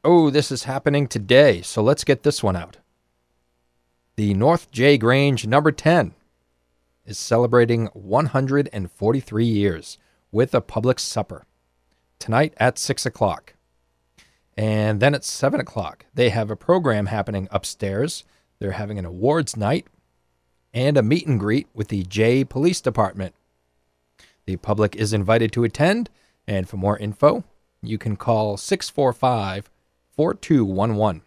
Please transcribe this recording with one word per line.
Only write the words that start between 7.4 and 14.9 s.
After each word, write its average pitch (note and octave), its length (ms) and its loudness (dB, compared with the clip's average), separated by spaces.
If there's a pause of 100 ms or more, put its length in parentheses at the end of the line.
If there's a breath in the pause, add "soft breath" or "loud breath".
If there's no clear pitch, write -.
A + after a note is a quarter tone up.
one G#2 400 -2
hundred C3+ 460 0
and F#2+ 180 -8
forty-three A#2 560 -2
years G2+ 500 -2 (360)
with B2+ 220 0
a A#2+ 60 2
public A#2+ 380 -2
supper - 480 -8 (720)
tonight B2 400 0
at B2 200 2
six - 280 -4
o'clock. - 480 -4 (1000 soft breath)
And G#2+ 420 0